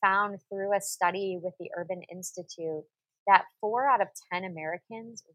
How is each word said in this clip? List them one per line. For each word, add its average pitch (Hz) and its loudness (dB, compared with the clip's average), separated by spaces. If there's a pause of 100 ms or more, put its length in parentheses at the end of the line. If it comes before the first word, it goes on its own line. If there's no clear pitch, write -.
found 202 2 (100)
through 196 0
a 196 2
study 185 -2
with 180 -6
the - -12
Urban 175 -6 (100)
Institute 165 -8 (420)
that 196 8 (160)
four 240 2
out 233 6
of 185 0 (220)
ten 180 -4
Americans 185 -10 (120)